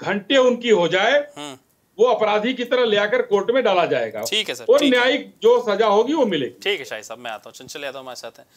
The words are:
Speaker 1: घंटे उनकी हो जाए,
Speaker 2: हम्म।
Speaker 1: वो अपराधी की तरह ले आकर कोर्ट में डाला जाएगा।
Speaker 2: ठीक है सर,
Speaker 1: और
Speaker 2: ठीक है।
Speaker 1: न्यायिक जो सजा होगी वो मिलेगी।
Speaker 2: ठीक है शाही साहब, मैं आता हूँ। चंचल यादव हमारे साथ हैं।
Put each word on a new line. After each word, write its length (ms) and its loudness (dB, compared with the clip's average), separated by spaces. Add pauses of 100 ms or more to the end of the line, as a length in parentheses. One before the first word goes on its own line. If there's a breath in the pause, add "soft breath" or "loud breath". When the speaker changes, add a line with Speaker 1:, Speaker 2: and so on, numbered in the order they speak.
Speaker 1:
घंटे 360 -2
उनकी 340 2
हो 180 4
जाए, 480 2
Speaker 2:
हम्म। 200 -12 (420)
Speaker 1:
वो 60 6
अपराधी 500 2
की 100 -6
तरह 200 2
ले 120 2
आकर 260 0
कोर्ट 280 -4
में 120 2
डाला 240 2
जाएगा। 360 -4
Speaker 2:
ठीक 260 -4
है 60 -6
सर, 100 -12
Speaker 1:
और 140 4
Speaker 2:
ठीक 160 2
है। 60 2
Speaker 1:
न्यायिक 420 -2
जो 260 4
सजा 180 0
होगी 280 2
वो 120 2
मिलेगी। 360 -4
Speaker 2:
ठीक 160 -2
है 60 -10
शाही 180 -12
साहब, 180 -16
मैं 100 -12
आता 160 -12
हूँ। 80 -20
चंचल 300 -14
यादव 140 -10
हमारे 180 -14
साथ 220 -16
हैं। 80 -20 (100)